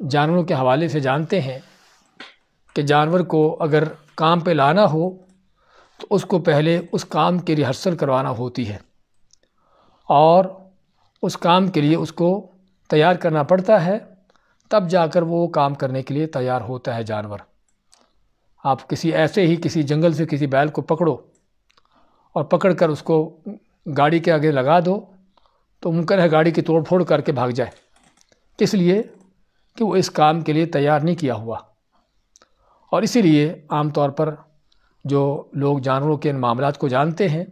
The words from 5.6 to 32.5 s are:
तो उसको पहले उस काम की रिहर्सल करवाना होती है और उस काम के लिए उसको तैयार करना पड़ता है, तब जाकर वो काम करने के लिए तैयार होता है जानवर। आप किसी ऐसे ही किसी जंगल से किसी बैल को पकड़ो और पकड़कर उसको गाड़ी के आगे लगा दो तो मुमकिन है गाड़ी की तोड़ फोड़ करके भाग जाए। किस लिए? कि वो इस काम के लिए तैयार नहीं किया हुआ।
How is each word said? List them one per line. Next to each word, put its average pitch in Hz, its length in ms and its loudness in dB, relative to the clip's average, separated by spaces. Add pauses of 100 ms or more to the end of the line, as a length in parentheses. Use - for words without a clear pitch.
तो - 120 -18
उसको 190 280 0
पहले 156 380 2 (160)
उस 185 100 -4
काम 175 360 0
की 165 140 -2
रिहर्सल 151 420 -2
करवाना 135 340 -2
होती 123 360 -6
है 101 140 -10 (1300)
और 165 400 4 (760)
उस 185 120 -4
काम 180 340 2
के 160 120 0
लिए 147 140 2
उसको 170 340 -2 (600)
तैयार 160 280 4
करना 156 260 0
पड़ता 185 340 2
है, 180 200 0 (720)
तब 208 160 0
जाकर 170 360 2
वो 170 240 -2
काम 143 280 0
करने 131 280 -6
के 135 100 -8
लिए 151 140 -2
तैयार 127 340 -4
होता 123 320 -8
है 113 100 -6
जानवर। 104 380 -8 (1200)
आप 135 180 -2
किसी 160 320 -4
ऐसे 156 280 0
ही 170 160 2
किसी 165 260 -2
जंगल 151 300 0
से 156 120 -2
किसी 147 220 -4
बैल 139 220 0
को 151 140 -6
पकड़ो 165 320 0 (1200)
और 151 80 -2
पकड़कर 175 460 2
उसको 156 300 -2 (680)
गाड़ी 151 320 2
के 170 120 0
आगे 156 200 2
लगा 143 300 2
दो 180 140 0 (880)
तो 175 80 -2
मुमकिन 175 280 0
है 175 100 4
गाड़ी 160 220 4
की 165 100 -2
तोड़ 160 220 0
फोड़ 180 200 0
करके 156 280 0
भाग 123 220 -2
जाए। 120 180 -4 (880)
किस 220 160 0
लिए? 185 260 2 (760)
कि 226 60 -2
वो 185 120 -2
इस 185 140 0
काम 160 320 2
के 156 120 -2
लिए 160 120 2
तैयार 147 380 0
नहीं 170 120 0
किया 127 180 -4
हुआ। 110 240 -8 (1300)